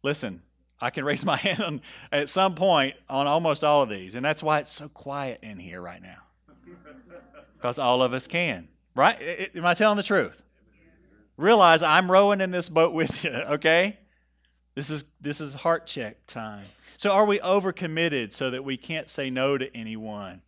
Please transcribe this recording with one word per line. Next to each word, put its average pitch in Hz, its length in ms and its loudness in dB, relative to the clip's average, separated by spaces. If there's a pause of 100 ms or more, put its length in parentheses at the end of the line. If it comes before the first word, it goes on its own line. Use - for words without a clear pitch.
listen, 110 400 -6 (360)
I 120 100 -2
can 139 160 -6
raise 143 180 -2
my 147 140 0
<laughs> - 0 -
hand 196 240 -2
on, 156 200 -6 (300)
at 147 180 -2
some 185 260 2
point 151 400 2 (140)
on 135 160 0
almost 156 380 0
all 147 200 6
of 113 60 0
these, 95 260 -10
and 127 100 -6
that's 151 180 -2
why 151 160 2
it's - 120 -10
so 151 180 -12
quiet 139 520 -10
in 104 160 -16
here 90 240 -14
right 90 200 -14
now. 92 180 -20 (1400)
'Cause - 200 -6
all 127 240 4
of 123 80 2
us 127 160 -6
can, 151 400 -4 (260)
right? 165 260 4
I, 175 360 -8
I, - 20 -10
am 170 80 -6
I 175 80 4
telling 214 220 4
the 202 80 -4
truth? 175 400 -2 (920)
Realize 175 440 8
I'm 175 300 4
rowing 196 300 6
in 185 100 -2
this 180 160 -4
boat 160 260 2
with 160 300 -2
you, - 80 -4
<laughs> - 0 -
okay? 160 680 0 (760)
This 135 140 -6
is, 147 160 -6 (160)
this 143 180 -6
is 143 140 -10
heart 165 340 -2
check 113 400 -10
time. 107 380 -12 (320)
So 202 140 0
are 202 140 6
we 202 140 2
overcommitted 165 920 -2
so 131 180 -4
that 131 120 -8
we 135 120 -6
can't 160 340 -10
say 135 200 -6
no 135 280 0
to 131 180 -6
anyone? 107 720 -12